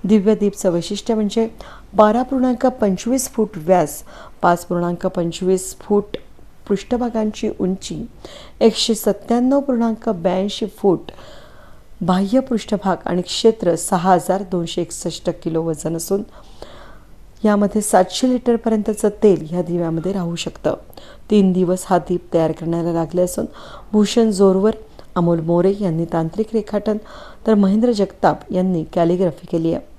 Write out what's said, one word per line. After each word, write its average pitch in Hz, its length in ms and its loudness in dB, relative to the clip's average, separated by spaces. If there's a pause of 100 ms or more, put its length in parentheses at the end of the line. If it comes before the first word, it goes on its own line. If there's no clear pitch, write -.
दिव्य 214 320 4
दीपचं 202 340 0
वैशिष्ट्य 175 440 -2
म्हणजे 220 360 0 (440)
बारा 214 300 4
पूर्णांक 254 420 0
पंचवीस 226 640 0
फूट 214 260 0
व्यास, 160 480 0 (380)
पाच 175 240 2
पूर्णांक 175 420 -2
पंचवीस 185 720 -2
फूट 208 380 0 (500)
पृष्ठभागांची 220 840 -2 (100)
उंची, 180 460 -4 (540)
एकशे 220 360 4
सत्त्याण्णव 240 640 2
पूर्णांक 233 500 0
ब्याऐंशी 190 560 -2
फूट 185 340 2 (1000)
बाह्य 190 380 2
पृष्ठभाग 202 560 -2 (100)
आणि 180 160 0
क्षेत्र 190 540 2
सहा 180 380 2
हजार 185 280 2
दोनशे 180 400 -4
एकसष्ट - 480 -6 (140)
किलो 160 200 -2
वजन 165 320 -4
असून 190 280 -4 (1200)
यामध्ये 208 360 2
सातशे 190 480 2
लिटरपर्यंतचं 226 800 0
तेल 185 400 2
ह्या 175 120 -2
दिव्यामध्ये 165 520 -2
राहू 170 220 -4
शकतं. - 380 -4 (580)
तीन 196 200 6
दिवस 180 340 0
हा 180 120 2
दीप 175 360 -2
तयार 160 180 2
करण्याला 165 400 -2
लागले 165 300 -2
असून - 240 -2 (460)
भूषण 214 400 4
जोरवर, 190 400 4 (440)
अमोल 170 240 2
मोरे 175 420 2
यांनी 170 240 -2
तांत्रिक 165 480 -2
रेखाटन, 214 440 -2 (500)
तर 220 60 6
महेंद्र 208 380 4
जगताप 196 600 0
यांनी 180 320 0 (100)
कॅलिग्राफी 175 580 0
केली 165 220 0
आहे. - 140 -6 (120)